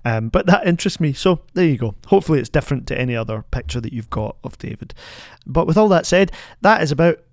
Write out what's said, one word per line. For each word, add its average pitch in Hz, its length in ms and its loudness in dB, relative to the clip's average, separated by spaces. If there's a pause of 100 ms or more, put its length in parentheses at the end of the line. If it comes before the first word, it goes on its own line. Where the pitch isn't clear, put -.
Um, 113 240 -2
but - 180 0
that 196 180 4
interests 175 360 -2
me, 151 120 0
so 175 280 2 (140)
there 185 100 2
you 147 140 2
go. 117 180 -4 (100)
Hopefully 156 320 2
it's 113 120 -4
different 139 380 -2
to 147 120 -4
any 127 160 -2
other 113 340 -6
picture 123 300 -4
that 113 120 -8
you've 113 180 -10
got - 340 -6
of - 140 -12
David. - 360 -12 (500)
But 160 220 0
with 160 120 2
all 214 100 6
that 170 180 4
said, 185 240 2 (300)
that 214 220 4
is 147 100 0
about 160 260 2 (140)